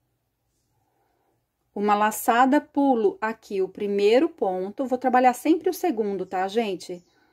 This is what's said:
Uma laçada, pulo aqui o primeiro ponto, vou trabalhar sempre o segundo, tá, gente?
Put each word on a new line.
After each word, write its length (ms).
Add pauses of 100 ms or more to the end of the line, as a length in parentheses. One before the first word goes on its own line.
(1700)
Uma 200
laçada, 680
pulo 640
aqui 400
o 80
primeiro 600
ponto, 560
vou 120
trabalhar 360
sempre 360
o 40
segundo, 520
tá, 220
gente? 580 (280)